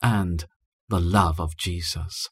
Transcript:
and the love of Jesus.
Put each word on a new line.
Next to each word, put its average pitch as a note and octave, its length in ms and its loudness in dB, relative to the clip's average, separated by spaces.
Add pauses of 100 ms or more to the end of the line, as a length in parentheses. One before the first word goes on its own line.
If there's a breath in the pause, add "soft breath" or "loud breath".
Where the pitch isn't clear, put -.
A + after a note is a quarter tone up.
and F#2 440 0 (440)
the G2 100 2
love E2+ 400 4
of E2 160 -4
Jesus. E2+ 760 -6